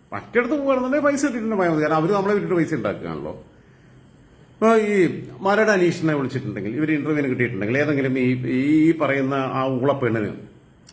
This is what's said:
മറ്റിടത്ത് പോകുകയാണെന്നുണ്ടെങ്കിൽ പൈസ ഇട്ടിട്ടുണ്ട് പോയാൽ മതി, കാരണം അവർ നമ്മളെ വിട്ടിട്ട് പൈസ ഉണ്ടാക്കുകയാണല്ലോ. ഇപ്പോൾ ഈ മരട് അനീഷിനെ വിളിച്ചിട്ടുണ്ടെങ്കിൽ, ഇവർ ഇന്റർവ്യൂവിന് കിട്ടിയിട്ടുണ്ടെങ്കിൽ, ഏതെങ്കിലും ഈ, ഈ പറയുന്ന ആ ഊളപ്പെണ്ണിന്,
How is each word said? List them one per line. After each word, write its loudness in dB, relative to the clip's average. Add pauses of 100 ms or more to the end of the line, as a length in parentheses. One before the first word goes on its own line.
(140)
മറ്റിടത്ത് -2
പോകുകയാണെന്നുണ്ടെങ്കിൽ 0
പൈസ 2
ഇട്ടിട്ടുണ്ട് -2
പോയാൽ 2
മതി, 2
കാരണം 2
അവർ 2
നമ്മളെ 2
വിട്ടിട്ട് 0
പൈസ 0
ഉണ്ടാക്കുകയാണല്ലോ. -6 (1200)
ഇപ്പോൾ 4
ഈ 2 (180)
മരട് 2
അനീഷിനെ 2
വിളിച്ചിട്ടുണ്ടെങ്കിൽ, -4
ഇവർ 0
ഇന്റർവ്യൂവിന് 0
കിട്ടിയിട്ടുണ്ടെങ്കിൽ, -2
ഏതെങ്കിലും 0
ഈ, 0
ഈ 2
പറയുന്ന 0
ആ -2
ഊളപ്പെണ്ണിന്, -2 (360)